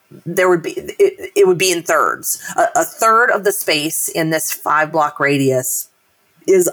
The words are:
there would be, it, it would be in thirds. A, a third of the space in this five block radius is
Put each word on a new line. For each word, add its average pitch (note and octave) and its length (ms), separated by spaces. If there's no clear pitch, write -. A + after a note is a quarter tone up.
there F#3 220
would F3 140
be, F#3 100
it, - 640
it G3+ 100
would F3+ 120
be F#3 120
in E3+ 120
thirds. B2+ 600
A, - 100
a E3 80
third A3+ 460
of G3+ 140
the G3 80
space D#3 560
in D#3+ 220
this D#3 200
five D3+ 400
block D3 300
radius C3+ 680
is F3+ 240